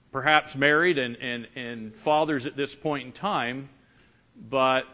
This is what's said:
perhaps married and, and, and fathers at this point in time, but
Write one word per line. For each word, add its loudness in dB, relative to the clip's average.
perhaps 2
married 4
and, -2
and, -6
and -10
fathers 0
at -8
this -4
point -6
in -16
time, -6
but 2